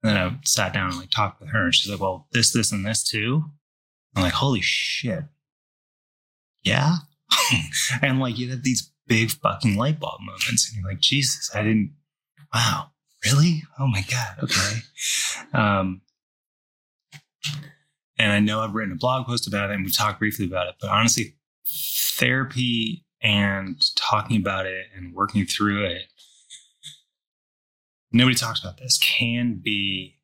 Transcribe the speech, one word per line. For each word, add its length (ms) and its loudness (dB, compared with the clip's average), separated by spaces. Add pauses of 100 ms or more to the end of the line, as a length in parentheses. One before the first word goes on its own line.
And 80 2
then 60 2
I 280 -2
sat 280 2
down 160 0
and, 100 -6
like, 100 -16
talked 320 0
with 80 -18
her, 160 2
and 80 2
she's 180 2
like, 80 -6
"Well, 340 -4
this, 200 4
this, 180 2
and 140 -4
this 180 -2
too." 420 0 (720)
I'm 80 2
like, 100 2
"Holy 280 2
shit. 640 -2 (1400)
Yeah." 380 4
<laughs> 40 -20 (960)
And, 180 2
like, 180 -2
you 140 -4
have 120 -8
these 280 0 (160)
big 240 2
fucking 460 0
light 220 0
bulb 220 -8
moments, 480 -2
and 120 -8
you're 100 -4
like, 80 -6
"Jesus, 560 0
I 80 0
didn't, 300 2 (600)
wow, 380 0 (340)
really? 380 4 (160)
Oh 80 2
my 140 2
God. 420 -4
Okay." 360 0 (720)
Um, 480 2 (2250)
and 140 -2
I 60 0
know 220 -2
I've 140 -8
written 180 -6
a 40 -10
blog 300 -4
post 200 -2
about 220 -4
it 60 -4
and 100 -4
we've 100 -4
talked 240 -2
briefly 260 -2
about 220 -4
it, 140 -12
but 80 -8
honestly, 460 0 (840)
therapy 880 0 (160)
and 600 2 (140)
talking 420 2
about 280 0
it 300 -8
and 180 -14
working 320 0
through 400 0
it, 180 -4 (2000)
nobody 240 6
talks 240 -2
about 180 -12
this, 200 0
can 680 2
be 600 -4